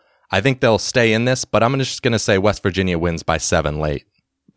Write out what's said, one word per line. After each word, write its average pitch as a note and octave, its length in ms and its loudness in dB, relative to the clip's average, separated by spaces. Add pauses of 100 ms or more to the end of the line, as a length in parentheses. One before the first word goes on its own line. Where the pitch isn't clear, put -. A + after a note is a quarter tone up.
(320)
I F#2+ 80 2
think B2+ 200 0
they'll A2+ 200 4
stay A#2 320 0
in A2+ 120 0
this, B2+ 200 -2
but G#2 180 0
I'm C3+ 160 2
just - 240 -6
gonna A#2 160 0
say G#2 200 2
West G2+ 260 0
Virginia F#2 340 0
wins E2 240 -2
by E2 160 0
seven D2+ 400 -2
late. D2+ 280 -4 (500)